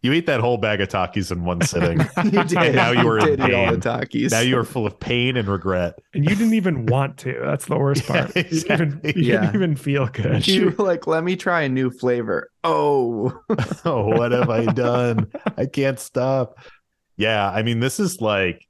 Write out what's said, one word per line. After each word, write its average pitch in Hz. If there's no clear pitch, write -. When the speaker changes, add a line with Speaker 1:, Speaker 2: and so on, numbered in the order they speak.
Speaker 1:
You 127
ate 170
that 135
whole 120
bag 104
of 95
Takis 92
in 87
one 87
sitting. -
Speaker 2:
<laughs> 175
You 196
did. 175
Speaker 1:
And 165
now 120
you 123
Speaker 2:
You 117
Speaker 1:
are 110
in 104
Speaker 2:
did -
eat -
all 95
the 90
Speaker 1:
pain. -
Speaker 2:
Takis. 120
Speaker 1:
Now 113
you 127
are 117
full 110
of -
pain 123
and 110
regret. 90
Speaker 3:
And 147
you 180
didn't 220
even 165
want 139
to. 127
That's 143
the -
worst 139
Speaker 1:
<laughs> -
Yeah, 143
Speaker 3:
part. -
You 175
didn't 160
even, -
Speaker 1:
exactly. 151
Speaker 3:
you -
didn't 180
Speaker 2:
Yeah. 180
Speaker 3:
even 180
feel 139
good. -
Speaker 2:
You 190
were 208
like, 170
"Let 160
me 185
try 175
a 143
new 131
flavor." 120
Oh. 135
<laughs> -
Speaker 1:
Oh, 123
what 117
have 120
I 117
done? 120
I 131
can't 135
stop. 131
Yeah, 107
I 101
mean, 117
this 127
is 190
like 98